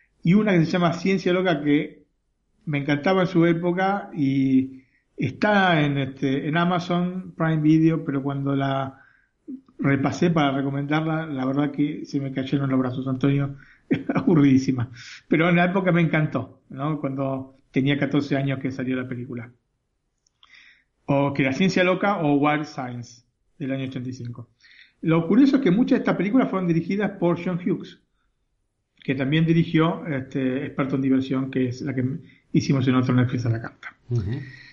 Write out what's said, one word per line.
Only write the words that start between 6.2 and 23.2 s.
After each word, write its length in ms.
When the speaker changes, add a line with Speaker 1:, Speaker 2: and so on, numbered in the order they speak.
Speaker 1:
en 100
Amazon 760
Prime 260
Video, 440
pero 180
cuando 320
la 440
repasé 500
para 220
recomendarla, 760
la 200
verdad 260
que 340
se 140
me 120
cayeron 380
los 100
brazos, 280
Antonio, 480
<laughs> 240
aburridísima. 800
Pero 220
en 60
la 100
época 260
me 100
encantó, 680
¿no? 300
Cuando 580
tenía 260
catorce 400
años 220
que 120
salió 240
la 120
película. 440
O 280
que 100
era 100
Ciencia 300
Loca 340
o 180
Wild 300
Science, 580